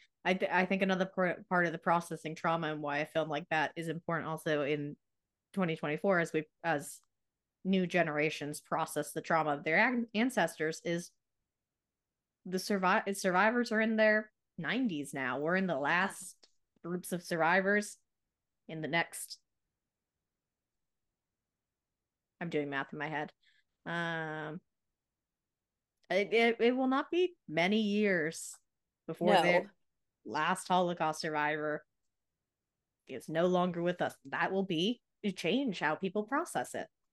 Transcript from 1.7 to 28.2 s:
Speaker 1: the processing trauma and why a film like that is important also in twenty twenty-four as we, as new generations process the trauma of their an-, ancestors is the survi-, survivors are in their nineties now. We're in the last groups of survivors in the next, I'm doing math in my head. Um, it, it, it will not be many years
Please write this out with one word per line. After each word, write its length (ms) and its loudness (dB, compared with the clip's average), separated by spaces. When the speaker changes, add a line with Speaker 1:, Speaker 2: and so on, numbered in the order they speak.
Speaker 1:
the 40 -8
processing 580 -2
trauma 360 -2
and 100 -6
why 180 -2
a 60 -2
film 220 -2
like 220 -6
that 260 0
is 140 -6
important 400 -4
also 320 -2
in 340 -2
twenty 220 0
twenty-four 440 0
as 120 0
we, 140 -2
as 380 -2
new 200 2
generations 760 0
process 500 -4
the 100 -6
trauma 300 2
of 140 -4
their 200 4
an-, 300 0
ancestors 680 0
is 260 -4
the 120 -4
survi-, 580 2
survivors 580 2
are 80 2
in 160 0
their 340 4
nineties 560 -2
now. 260 -2
We're 180 2
in 100 2
the 100 0
last 580 0
groups 280 -6
of 100 -4
survivors 760 2
in 120 -8
the 60 -6
next, 500 -4
I'm 100 -6
doing 200 -2
math 240 -4
in 60 -10
my 100 -6
head. 220 -4
Um, 760 -6
it, 240 2
it, 260 4
it 160 4
will 120 2
not 240 0
be 240 0
many 320 2
years 760 0